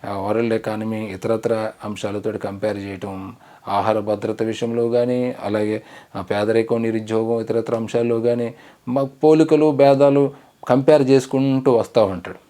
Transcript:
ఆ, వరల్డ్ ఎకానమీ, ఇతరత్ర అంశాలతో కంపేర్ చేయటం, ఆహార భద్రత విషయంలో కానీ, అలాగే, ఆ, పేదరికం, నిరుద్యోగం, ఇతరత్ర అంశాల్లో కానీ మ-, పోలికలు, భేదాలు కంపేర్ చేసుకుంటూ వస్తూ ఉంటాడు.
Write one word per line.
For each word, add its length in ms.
ఆ, 100
వరల్డ్ 360
ఎకానమీ, 520
ఇతరత్ర 640
అంశాలతో 460
కంపేర్ 460
చేయటం, 580
ఆహార 320
భద్రత 440
విషయంలో 460
కానీ, 440
అలాగే, 400
ఆ, 60
పేదరికం, 600
నిరుద్యోగం, 600
ఇతరత్ర 340
అంశాల్లో 440
కానీ 340
మ-, 200
పోలికలు, 480
భేదాలు 600
కంపేర్ 340
చేసుకుంటూ 680
వస్తూ 340
ఉంటాడు. 320